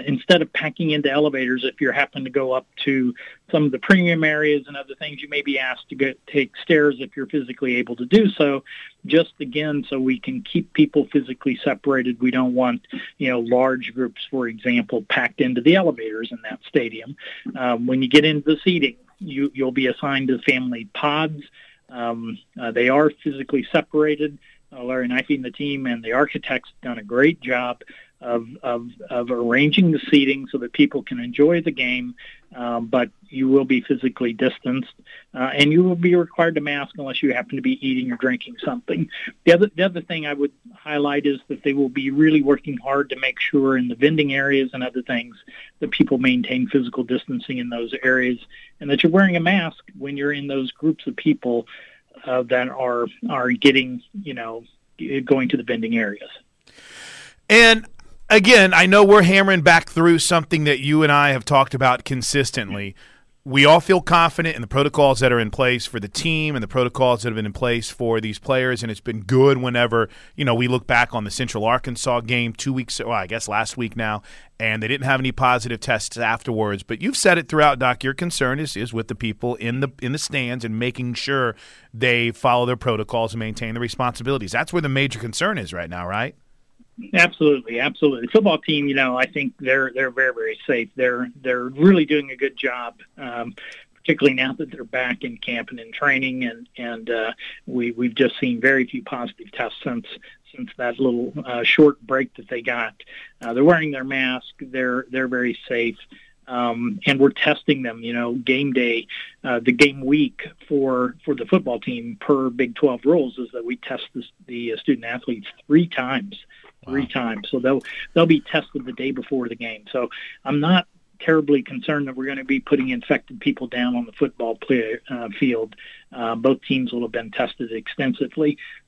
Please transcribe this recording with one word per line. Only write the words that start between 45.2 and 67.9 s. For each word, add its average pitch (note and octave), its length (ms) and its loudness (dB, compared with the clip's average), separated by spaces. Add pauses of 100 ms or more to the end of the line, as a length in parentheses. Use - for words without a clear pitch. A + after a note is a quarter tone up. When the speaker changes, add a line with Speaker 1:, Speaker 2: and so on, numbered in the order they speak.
Speaker 1:
that - 120 -4
people C#3 260 4
maintain B2+ 500 2
physical B2 360 0
distancing B2 540 -6
in B2 120 -6
those A#2 320 -8
areas, B2+ 380 2 (400)
and C#3+ 100 -8
that C#3+ 140 0
you're D#3+ 80 6
wearing F#3+ 240 6
a E3 60 2
mask F3 420 0 (140)
when C#3 180 -10
you're C#3+ 160 -2
in C#3+ 160 -6
those C3+ 240 -4
groups - 340 -2
of A#2+ 100 -6
people, A#2+ 520 0 (580)
uh, B2+ 180 -2
that B2+ 260 0
are, B2 380 -2 (220)
are B2+ 220 0
getting, B2+ 500 2 (220)
you C#3+ 100 -10
know, A2+ 300 -12 (640)
going C3 240 4
to C#3 80 -2
the A#2 60 -4
vending A2+ 340 -2
areas. G#2 320 -6 (1200)
Speaker 2:
And A3+ 360 8 (440)
again, G#3 440 8
I F3 120 8
know G3+ 180 8
we're G3+ 180 10
hammering F#3+ 400 6
back E3 280 6
through E3 300 6
something D#3+ 440 2
that C#3+ 160 2
you D3+ 240 4
and D3 80 6
I C#3+ 200 6
have B2+ 140 -2
talked C3+ 280 2
about B2+ 300 2
consistently. A2 920 -2 (500)
We C#3 180 4
all D#3 160 10
feel F#3 220 2
confident E3 560 2
in A#2 40 -8
the A2+ 60 -10
protocols C#3 540 2
that B2+ 100 0
are A#2+ 80 2
in A2 120 -2
place B2 340 0
for A2+ 160 -8
the G2+ 80 -8
team D#3 440 -4
and B2+ 80 -4
the G2+ 60 -6
protocols B2 540 0
that A#2+ 80 -4
have A2 80 -4
been G#2+ 80 -4
in G2+ 80 -6
place A#2 360 -2
for A2+ 300 -2